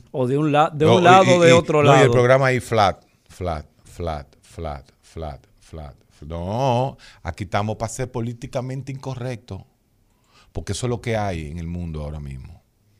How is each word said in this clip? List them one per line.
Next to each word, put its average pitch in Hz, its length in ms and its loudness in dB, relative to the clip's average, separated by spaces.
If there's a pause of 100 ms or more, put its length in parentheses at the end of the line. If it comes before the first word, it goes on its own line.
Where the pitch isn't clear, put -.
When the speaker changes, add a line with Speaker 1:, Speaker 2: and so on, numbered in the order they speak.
(120)
Speaker 1:
O 131 160 -4
de 139 100 0
un 151 140 0
la-, 151 220 2
de 151 120 0
Speaker 2:
No, 160 120 6
Speaker 1:
un 185 40 4
Speaker 2:
y, 175 40 4
Speaker 1:
lado 185 180 8
Speaker 2:
y, 180 140 2
Speaker 1:
o 175 40 4
de 170 100 8
Speaker 2:
y, - 20 8
Speaker 1:
otro 165 280 2
Speaker 2:
no, 143 100 6
y - 20 8
el 135 80 6
Speaker 1:
lado. 127 100 6
Speaker 2:
programa 127 360 4
ahí 127 120 0
flat, 104 420 0 (280)
flat, 82 360 -8 (200)
flat, 80 420 -8 (140)
flat, 73 440 -14 (160)
flat, 76 400 -14 (200)
flat. 76 340 -18 (320)
No, 117 680 -4 (260)
aquí 90 220 -10
estamos 107 320 -4
para 113 100 -8
ser 127 240 -10
políticamente 127 800 -10
incorrectos, 123 680 -12 (920)
porque 92 220 -8
eso 123 140 -6
es - 20 -2
lo 117 100 -4
que 113 160 -4
hay 90 340 -6
en 85 100 -10
el 82 80 -8
mundo 85 340 -8
ahora 76 180 -10
mismo. 69 420 -16 (380)